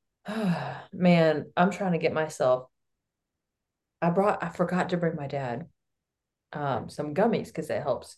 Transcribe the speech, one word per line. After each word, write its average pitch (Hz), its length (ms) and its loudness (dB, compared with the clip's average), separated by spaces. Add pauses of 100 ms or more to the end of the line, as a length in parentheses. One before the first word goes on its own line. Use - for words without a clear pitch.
(280)
<sighs> 170 680 -4
Man, 170 640 4
I'm 180 140 4
trying 190 220 -2
to 160 40 0
get 156 160 0
myself, 143 540 0 (1300)
I 170 100 4
brought, 190 320 2
I 170 60 -4
forgot 180 400 -2
to 180 80 0
bring 165 180 0
my 143 120 -6
dad, 131 400 -6 (840)
um, 139 360 -4
some 147 240 -6
gummies 196 400 0
'cause 156 160 -8
it 113 120 -2
helps 127 360 -6